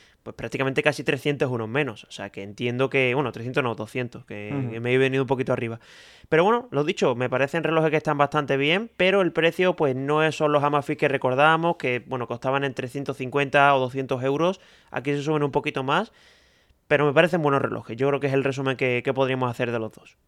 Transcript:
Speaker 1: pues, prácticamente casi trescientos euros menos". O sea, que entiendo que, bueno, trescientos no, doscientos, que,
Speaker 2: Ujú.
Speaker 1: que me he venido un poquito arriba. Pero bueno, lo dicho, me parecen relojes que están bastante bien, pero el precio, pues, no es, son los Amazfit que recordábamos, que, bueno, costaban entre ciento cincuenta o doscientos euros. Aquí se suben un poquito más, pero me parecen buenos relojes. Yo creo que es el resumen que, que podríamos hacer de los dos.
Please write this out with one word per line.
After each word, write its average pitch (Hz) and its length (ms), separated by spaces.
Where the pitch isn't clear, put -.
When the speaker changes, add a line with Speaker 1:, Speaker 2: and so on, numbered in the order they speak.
Speaker 1:
pues, 113 140
prácticamente 131 440
casi 147 220
trescientos 143 480
euros 113 160
menos". 123 380
O - 60
sea, 101 180
que - 140
entiendo 120 460
que, 127 240
bueno, 147 200
trescientos 127 280
no, 117 140
doscientos, 113 500
que, 104 320
Speaker 2:
Ujú. 123 140
Speaker 1:
que 113 80
me 123 140
he 127 40
venido 131 260
un 127 40
poquito 127 240
arriba. 117 300
Pero 160 160
bueno, 240 260
lo 143 140
dicho, 170 300
me 123 140
parecen 139 340
relojes 160 280
que 156 60
están 151 200
bastante 143 380
bien, 165 400
pero 185 260
el 170 120
precio, 170 420
pues, 135 220
no 147 260
es, 156 120
son 147 180
los 143 100
Amazfit 147 340
que 147 120
recordábamos, 151 680
que, 123 320
bueno, 123 180
costaban 131 380
entre 135 240
ciento 139 260
cincuenta 139 640
o 131 60
doscientos 127 420
euros. 151 380
Aquí 127 220
se 143 80
suben 147 220
un 139 80
poquito 143 320
más, 156 300
pero 147 180
me 143 60
parecen 165 300
buenos 139 200
relojes. 110 360
Yo 131 100
creo 139 140
que 143 60
es 131 60
el 135 120
resumen 135 320
que, 123 260
que 135 100
podríamos 127 380
hacer 120 200
de 120 80
los 110 120
dos. - 260